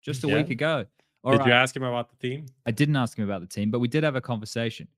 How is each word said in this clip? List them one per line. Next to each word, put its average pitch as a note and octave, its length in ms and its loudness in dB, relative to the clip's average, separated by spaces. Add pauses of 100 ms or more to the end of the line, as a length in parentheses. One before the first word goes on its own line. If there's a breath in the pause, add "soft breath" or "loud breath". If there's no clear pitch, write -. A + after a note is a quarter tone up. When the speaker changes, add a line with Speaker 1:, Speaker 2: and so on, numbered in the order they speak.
Speaker 1:
just C3 240 -6
a D3+ 40 2
Speaker 2:
Yeah. D3 80 4
Speaker 1:
week D3+ 140 2
ago. D3 360 -2 (380)
All C3 80 4
Speaker 2:
Did A#2 120 6
you B2+ 80 4
Speaker 1:
right. B2 80 6
Speaker 2:
ask B2+ 160 0
him C3 60 -4
about A#2+ 260 -2
the - 80 -20
team? C3+ 300 -6 (200)
Speaker 1:
I A#2+ 40 -2
didn't D3 260 2
ask B2 220 -2
him A2 60 -2
about G2 180 -4
the F2+ 40 -14
team, G#2 240 -2
but A#2+ 100 -2
we A#2+ 80 0
did D3+ 160 0
have D3 120 0
a B2+ 60 0
conversation. A#2 760 -6